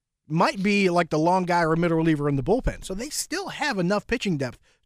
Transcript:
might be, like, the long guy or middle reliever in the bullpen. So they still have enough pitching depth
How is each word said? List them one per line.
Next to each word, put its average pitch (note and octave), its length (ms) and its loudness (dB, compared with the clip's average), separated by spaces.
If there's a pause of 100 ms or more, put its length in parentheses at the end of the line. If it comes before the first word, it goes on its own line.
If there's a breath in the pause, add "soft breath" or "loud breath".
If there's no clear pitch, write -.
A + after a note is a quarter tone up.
(280)
might G3 340 0
be, G3+ 260 4
like, F3 220 2
the D#3 80 0
long F3+ 260 2
guy F3 180 2
or D#3+ 140 2
middle E3 220 2
reliever D#3 300 2
in C#3+ 80 0
the C3+ 60 -2
bullpen. G3 420 -2
So F#3+ 100 -10
they B3 160 -10
still E4 380 -6
have C#4 300 -4
enough F#3+ 280 0
pitching G3+ 320 -2
depth B2+ 200 -6 (280)